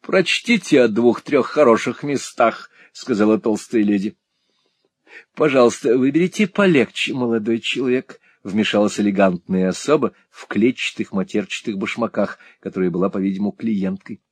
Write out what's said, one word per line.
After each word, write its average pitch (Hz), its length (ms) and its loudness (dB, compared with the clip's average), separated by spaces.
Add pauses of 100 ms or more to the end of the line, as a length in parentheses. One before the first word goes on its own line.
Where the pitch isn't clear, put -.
«Прочтите 180 800 0
о 117 60 4
двух-трех 117 580 2
хороших 123 560 2
местах», — 123 680 -2 (220)
сказала 107 460 0
толстая 110 440 -2
леди. 104 340 -2 (1160)
«Пожалуйста, 131 640 2
выберите 165 480 0
полегче, 175 680 0
молодой 117 440 -2
человек», — 127 640 -4 (240)
вмешалась 104 560 0
элегантная 92 680 0
особа 127 440 -2 (180)
в - 160 -20
клетчатых - 680 -2
матерчатых 95 640 -6
башмаках, 104 600 -4 (220)
которая 92 300 -4
была, 87 200 -2
по-видимому, 98 420 -4
клиенткой. 98 800 -6